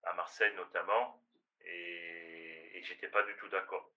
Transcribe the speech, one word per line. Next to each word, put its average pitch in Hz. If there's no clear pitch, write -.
à 87
Marseille 95
notamment, 92
et, 85
et 87
j'étais 92
pas -
du -
tout 107
d'accord. 95